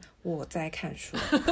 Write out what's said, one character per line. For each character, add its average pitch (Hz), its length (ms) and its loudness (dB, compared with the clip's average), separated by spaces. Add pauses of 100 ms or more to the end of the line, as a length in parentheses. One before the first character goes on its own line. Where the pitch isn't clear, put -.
(240)
，“我 165 220 0
在 160 240 -2
看 - 280 -6
书。” - 180 -8 (360)